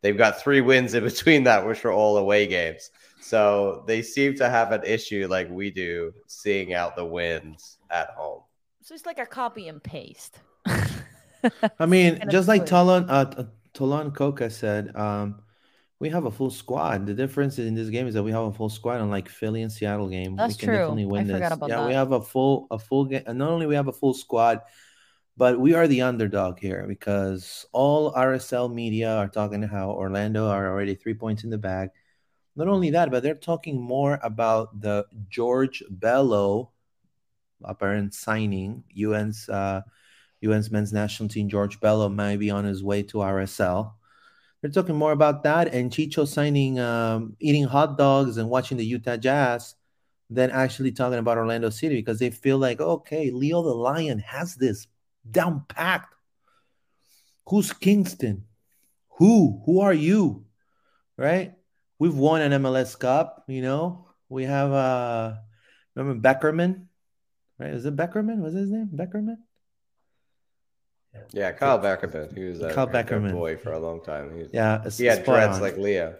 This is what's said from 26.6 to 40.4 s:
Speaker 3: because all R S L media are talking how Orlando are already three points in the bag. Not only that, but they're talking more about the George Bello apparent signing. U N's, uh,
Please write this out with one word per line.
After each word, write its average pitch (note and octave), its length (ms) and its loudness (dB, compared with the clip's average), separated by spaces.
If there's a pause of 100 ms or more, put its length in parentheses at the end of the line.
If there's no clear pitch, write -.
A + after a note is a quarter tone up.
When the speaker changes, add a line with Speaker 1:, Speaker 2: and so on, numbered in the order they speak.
Speaker 3:
because G2 840 -4
all D3 420 2
R C3 200 2
S B2+ 180 -6
L B2 160 -2
media A2+ 460 -2
are G2+ 140 0
talking G#2 340 -4
how G2+ 280 -4
Orlando G#2 580 -2
are G2 200 0
already G2 260 -2
three A2 200 -6
points A2 300 -6
in A2+ 60 -8
the A2 80 -6
bag. F#2+ 320 -6 (640)
Not D#3+ 120 -4
only F#3 220 0
that, D#3+ 200 2
but B2+ 120 0
they're D3 120 -2
talking D#3+ 460 -6
more C#3 420 0
about A2 580 0
the G#2 260 -2 (220)
George B2+ 600 -2
Bello A2 840 2 (920)
apparent G2+ 480 -4
signing. G#2+ 800 -4
U G#2 240 -2
N's, G#2+ 340 -6
uh, G2 340 -4 (580)